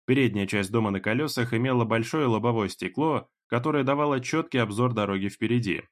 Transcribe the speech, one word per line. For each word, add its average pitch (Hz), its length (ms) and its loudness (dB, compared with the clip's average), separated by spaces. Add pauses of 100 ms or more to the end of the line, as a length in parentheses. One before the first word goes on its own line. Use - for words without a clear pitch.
Передняя 113 420 2
часть 101 240 -2
дома 110 180 2
на 98 100 0
колесах 120 540 -2
имела 120 320 2
большое 113 400 0
лобовое 113 420 2
стекло, 131 600 -2 (200)
которое 139 360 0
давало 143 360 0
четкий 156 420 -2
обзор 117 320 0
дороги 98 360 -2
впереди, 110 640 -2